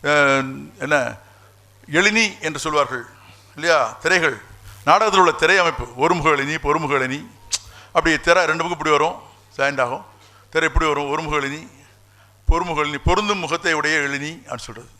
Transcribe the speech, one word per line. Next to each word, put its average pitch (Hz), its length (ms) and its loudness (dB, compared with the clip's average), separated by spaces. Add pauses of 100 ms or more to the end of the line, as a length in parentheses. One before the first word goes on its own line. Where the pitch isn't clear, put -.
அஹ், 139 640 2 (100)
என்ன 135 380 -2 (720)
எழினி 208 480 0
என்று 151 200 -6
சொல்வார்கள் 135 460 -2 (500)
இல்லையா? 147 460 2
திரைகள், 160 400 0 (440)
நாடகத்தில் 196 340 4
உள்ள 175 120 6
திரை 170 260 2
அமைப்பு, 160 300 0 (100)
ஒருமுக 160 400 2
எழினி, 143 200 -4
பொறுமுக 147 360 -2
எழினி, 135 340 -4 (580)
அப்படி 160 340 0
திரை 175 260 4
ரெண்டு 160 180 -2
பக்கம் 175 80 -4
இப்படி 156 180 -4
வரும், 151 320 2 (360)
ஜாயிண்ட் 139 240 -2
ஆகும். 131 240 -4 (440)
திரை 160 180 0
இப்படி 160 200 0
வரும், 143 220 -2
ஒருமுக 151 260 -4
எழினி, 147 340 -6 (800)
பொறுமுக 165 320 0
எழினி, 147 240 -2
பொருந்தும் 202 360 0
முகத்தை 170 340 -2
உடைய 151 240 0
எழினி 143 480 -4
அப்படின்னு 123 120 -10
சொல்றது. 113 320 -16 (100)